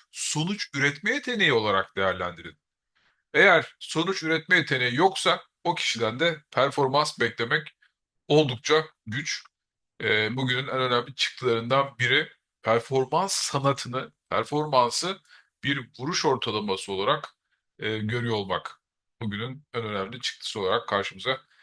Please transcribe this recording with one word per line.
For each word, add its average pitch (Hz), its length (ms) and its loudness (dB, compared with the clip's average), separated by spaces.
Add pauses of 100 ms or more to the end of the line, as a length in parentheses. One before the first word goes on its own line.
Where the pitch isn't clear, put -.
(100)
sonuç - 640 -4
üretme 143 360 0
yeteneği 233 420 0
olarak 107 440 2
değerlendirin. 90 600 -4 (760)
Eğer 165 440 4
sonuç 170 440 -4
üretme 160 340 0
yeteneği 127 380 2
yoksa 175 500 2 (200)
o 175 100 0
kişiden 113 460 -2
de 165 300 0
performans 139 680 0
beklemek 120 480 0 (600)
oldukça 151 560 4 (220)
güç. 127 380 -6 (580)
Ee, 107 340 2
bugünün 131 320 -2
en 131 100 -4
önemli 123 360 0
çıktılarından 123 840 0
biri, 127 420 0 (240)
performans 131 680 2
sanatını, 135 800 -2 (180)
performansı 147 880 0 (440)
bir 135 340 -2
vuruş 160 260 -4
ortalaması 107 680 -2
olarak, 120 420 -2 (440)
e, 110 200 -4
görüyor 117 360 -2
olmak 95 460 -4 (420)
bugünün 113 420 -8 (100)
en 117 100 -4
önemli 107 360 -6
çıktısı - 400 -8
olarak 101 280 0
karşımıza 101 520 -2 (220)